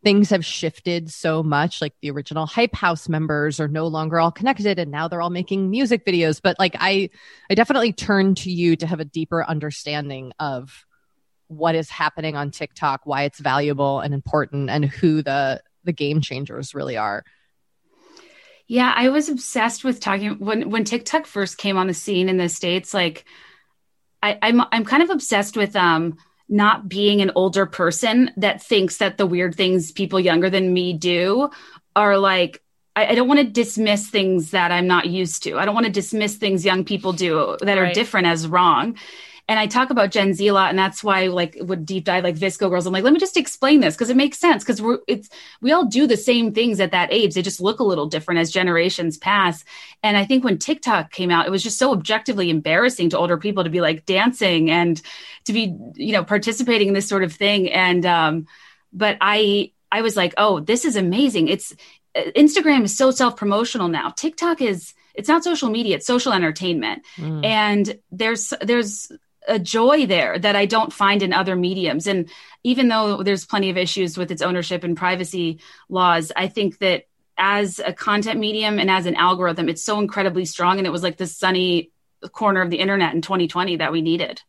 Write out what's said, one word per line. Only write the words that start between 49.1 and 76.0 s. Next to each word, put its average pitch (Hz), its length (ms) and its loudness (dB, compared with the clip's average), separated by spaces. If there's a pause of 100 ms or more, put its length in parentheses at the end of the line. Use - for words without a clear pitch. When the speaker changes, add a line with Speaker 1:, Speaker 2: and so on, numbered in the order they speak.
Speaker 2:
pass." 190 480 0 (380)
And 208 140 2
I 196 80 2
think 254 180 2
when 202 160 0
TikTok 214 540 -2
came 180 180 -2
out, 170 160 4
it - 40 -2
was 190 120 -2
just 233 160 -6
so 269 140 4
objectively 208 580 -2
embarrassing 170 600 2
to - 80 -2
older 170 180 2
people 190 260 -2
to 170 80 -2
be, 175 100 0
like, 160 240 0
dancing 190 640 2
and 170 320 2 (440)
to 226 80 -4
be, 208 200 0 (220)
you - 160 -6
know, 196 140 2
participating 214 640 0
in 196 60 2
this 196 140 -2
sort 196 140 0
of 170 100 -2
thing. 202 380 0
And, 180 340 2
um, 165 420 2 (460)
but 208 280 -2
I, 202 500 2 (220)
I 214 100 0
was 220 140 0
like, 175 220 0
"Oh, 202 200 4
this 202 260 -2
is 262 120 0
amazing." 196 500 2
It's, - 260 -4 (440)
uh, - 60 -2 (120)
Instagram 294 480 6
is 202 160 -2
so 262 140 6
self-promotional 233 760 0
now. 165 240 -2
TikTok 330 500 -4
is, 202 320 -4 (220)
it's 202 140 -8
not 330 160 4
social 294 260 -2
media, 220 280 0
it's - 80 -10
social 247 260 2
entertainment. 160 720 -2 (120)
Speaker 1:
Mm. 156 300 -6
Speaker 2:
And 208 520 0 (120)
there's, 226 500 -4
there's 208 520 -2 (360)
a 214 120 2
joy 240 460 4
there 160 340 0
that 202 160 2
I 202 100 2
don't 220 260 0
find 202 300 2
in 190 100 0
other 185 220 2
mediums. 180 540 -2
And 180 200 -2 (360)
even 247 240 2
though 214 340 0
there's 190 240 -2
plenty 196 240 -2
of 180 60 -2
issues 180 420 -2
with 180 140 -4
its 156 100 -6
ownership 180 400 -2
and 175 140 -4
privacy 180 640 -4 (280)
laws, 175 460 2